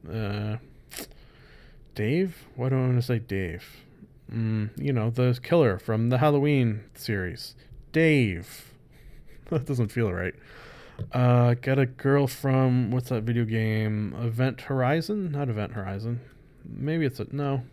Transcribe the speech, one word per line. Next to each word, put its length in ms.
Uh, 460
Dave? 520
Why 120
do 80
I 40
wanna 220
say 160
Dave? 680
Mm, 440
you 160
know, 180
the 320
killer 360
from 300
the 100
Halloween 680
series. 600
Dave. 840
<laughs> 40
That 160
doesn't 220
feel 220
right. 240
Uh, 420
got 240
a 60
girl 420
from, 640
what's 200
that 140
video 200
game? 760
Event 440
Horizon? 680
Not 180
Event 220
Horizon. 480
Maybe 400
it's 160
a, 100
no. 320